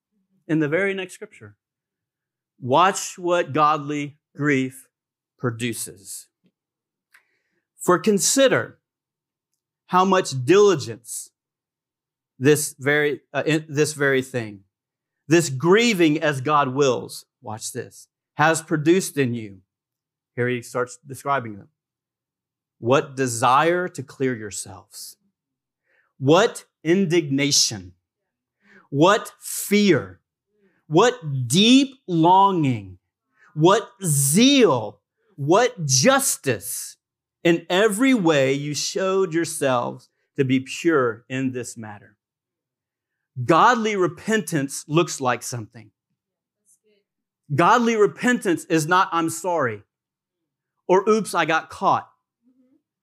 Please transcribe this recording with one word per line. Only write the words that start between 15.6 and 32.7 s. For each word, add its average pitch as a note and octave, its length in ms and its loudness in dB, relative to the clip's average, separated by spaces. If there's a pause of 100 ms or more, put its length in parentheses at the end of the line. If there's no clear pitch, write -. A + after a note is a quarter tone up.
as D3 200 -2
God C#3+ 280 0
wills, B2+ 560 -2 (160)
watch A2 320 -14
this, G#2+ 340 -16 (280)
has D#3 260 0
produced E3+ 560 0
in B2+ 160 -2
you. G#2 260 -12 (760)
Here B2 120 -4
he B2 140 -4
starts B2 440 -8
describing C3 520 -6
them. - 120 -20 (1120)
What C#3 360 0
desire C3+ 720 0
to F3 160 -12
clear B2+ 320 -6
yourselves. G2 840 -16 (1040)
What F3 460 2 (180)
indignation. C#3+ 1120 0 (960)
What E3 500 2
fear. D3+ 800 0 (640)
What D#3 640 0
deep A#3 480 4 (120)
longing. E3 920 2 (560)